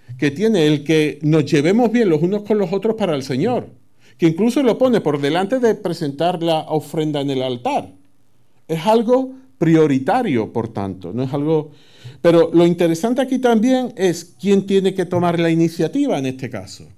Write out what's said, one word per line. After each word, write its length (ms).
que 120
tiene 360
el 160
que 400
nos 220
llevemos 480
bien 160
los 140
unos 200
con 160
los 140
otros 240
para 180
el 80
Señor, 460
que 80
incluso 360
lo 160
pone 220
por 200
delante 400
de 140
presentar 680
la 180
ofrenda 600
en 100
el 120
altar. 500
Es 180
algo 500
prioritario, 960
por 160
tanto, 440
no 100
es 100
algo. 380
Pero 320
lo 140
interesante 560
aquí 160
también 580
es 440
quién 260
tiene 260
que 140
tomar 320
la 120
iniciativa 680
en 80
este 240
caso. 480